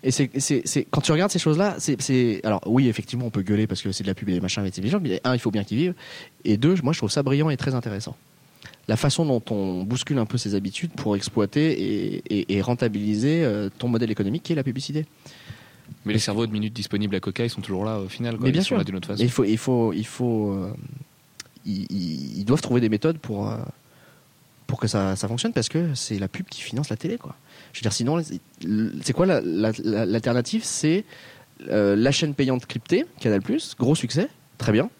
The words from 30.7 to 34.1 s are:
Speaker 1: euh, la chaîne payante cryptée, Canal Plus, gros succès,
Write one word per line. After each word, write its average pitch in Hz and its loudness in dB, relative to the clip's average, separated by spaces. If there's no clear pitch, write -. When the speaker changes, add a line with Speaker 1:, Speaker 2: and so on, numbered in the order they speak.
Speaker 1:
euh, 101 4
la 120 4
chaîne 147 0
payante 131 2
cryptée, 190 0
Canal 101 2
Plus, 269 -4
gros 127 4
succès, 156 0